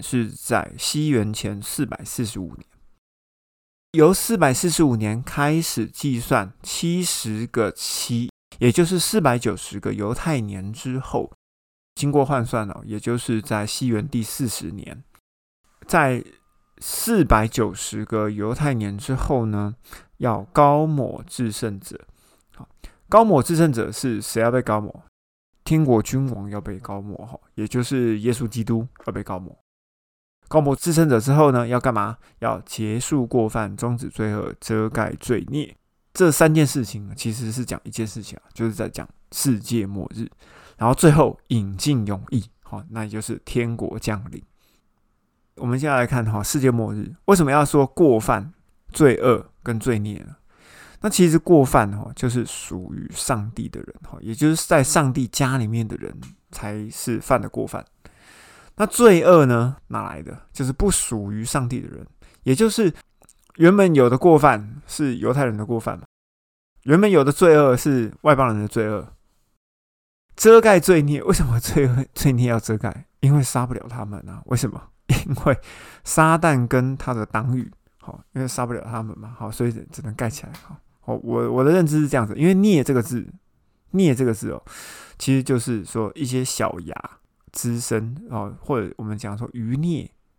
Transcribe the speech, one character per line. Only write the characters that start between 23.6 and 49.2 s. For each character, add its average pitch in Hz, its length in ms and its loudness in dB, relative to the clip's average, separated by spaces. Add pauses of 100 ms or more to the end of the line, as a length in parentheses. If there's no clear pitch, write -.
者 113 180 -4
是 113 300 -4
谁 - 180 -6
要 117 120 2
被 127 100 0
高 110 180 -2
抹？ - 240 -14 (600)
天 156 200 2
国 123 180 4
君 135 340 -4
王 101 140 -12
要 101 120 -10
被 98 160 -12
高 101 240 -12
抹 101 240 -14
哈， 123 140 -18 (160)
也 107 120 -6
就 123 140 -2
是 120 380 0
耶 113 120 0
稣 117 160 -4
基 113 160 -6
督 113 240 -2 (200)
要 113 40 -8
被 101 120 -8
高 95 160 -8
抹。 92 180 -18 (880)
高 156 140 4
抹 139 120 2
至 170 200 -2
圣 160 160 4
者 120 100 6
之 127 140 2
后 147 180 6
呢， 120 160 0
要 123 100 0
干 123 160 0
嘛？ 107 240 -4 (220)
要 113 220 -4
结 110 360 -6
束 127 300 -2
过 113 220 2
犯， 107 260 -6
终 120 220 -4
止 131 100 -10
罪 107 260 -4
恶， 101 280 -6
遮 110 280 -2
盖 107 300 -4
罪 - 300 -2
孽。 143 260 -8 (380)
这 175 180 4
三 156 220 4
件 156 120 6
事 131 200 -2
情 101 320 -14
其 113 160 -6
实 113 180 -8
是 120 140 -8
讲 104 180 -10
一 - 60 -14
件 110 180 -6
事 104 160 -12
情 - 180 -18
啊， - 120 -20
就 113 120 -4
是 113 60 -2
在 104 160 -6
讲 - 180 -12 (280)
世 127 260 0
界 113 260 -4
末 98 300 -8
日。 110 140 -10 (480)
然 110 100 0
后 131 80 4
最 160 160 8
后 147 260 4 (100)
引 98 280 -2
进 120 320 -2
永 104 220 -6
义， 113 200 -4 (120)
好， - 200 -14 (100)
那 110 120 -8
也 110 60 -10
就 107 100 -8
是 113 240 -10
天 117 320 -4
国 113 240 -8
降 107 320 -6
临。 - 100 -16 (1120)
我 - 100 -10
们 123 120 -2
现 147 120 -2
在 139 80 2
来 123 100 2
看 123 160 0
哈， 107 180 -2
世 135 200 -2
界 127 100 4
末 113 220 -2
日 104 200 -10 (120)
为 202 100 6
什 175 80 4
么 139 80 2
要 147 140 4
说 143 200 4
过 131 320 4
犯、 110 360 -2 (400)
罪 139 260 6
恶 117 320 0 (100)